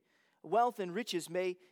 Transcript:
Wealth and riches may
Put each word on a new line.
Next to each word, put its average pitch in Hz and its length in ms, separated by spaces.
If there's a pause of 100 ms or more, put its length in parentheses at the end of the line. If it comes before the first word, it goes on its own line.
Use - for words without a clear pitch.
(420)
Wealth 233 380
and 180 140
riches 180 360
may 180 260 (160)